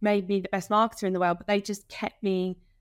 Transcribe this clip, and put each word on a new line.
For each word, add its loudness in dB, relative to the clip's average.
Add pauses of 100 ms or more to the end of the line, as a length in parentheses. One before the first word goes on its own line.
made 2
me 2
the -6
best -4
marketer 2
in 0
the 0
world, 2
but -14
they 2
just -8
kept -8
me 0 (240)